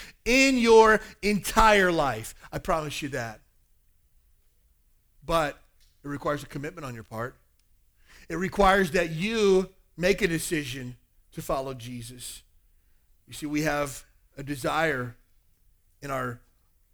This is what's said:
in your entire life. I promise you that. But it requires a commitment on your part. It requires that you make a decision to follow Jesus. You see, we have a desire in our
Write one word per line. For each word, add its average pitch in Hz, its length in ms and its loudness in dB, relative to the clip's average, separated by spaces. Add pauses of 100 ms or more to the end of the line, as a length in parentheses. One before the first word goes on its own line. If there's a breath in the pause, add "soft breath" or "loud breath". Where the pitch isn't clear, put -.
(240 loud breath)
in 262 340 4
your 220 440 8 (200 loud breath)
entire 208 680 4
life. 131 420 -2 (200 loud breath)
I 156 60 -6
promise 156 420 -4
you 143 80 -8
that. 113 320 -10 (1800)
But 156 360 -2 (440)
it - 20 -12
requires 143 340 -6
a 143 40 -16
commitment 156 400 -12
on 123 80 -12
your 113 100 -16
part. 117 320 -10 (920 soft breath)
It 165 60 -8
requires 190 560 2
that 175 180 0
you 190 640 0 (260)
make 185 240 0
a 202 60 0
decision 139 680 -6 (380)
to 160 80 -12
follow 135 320 -6
Jesus. 123 680 -16 (840)
You 120 60 -20
see, - 120 -12
we 147 180 -4
have 147 420 -4 (320)
a 139 60 -14
desire 143 720 -4 (840)
in 139 100 -10
our 123 300 -8 (520)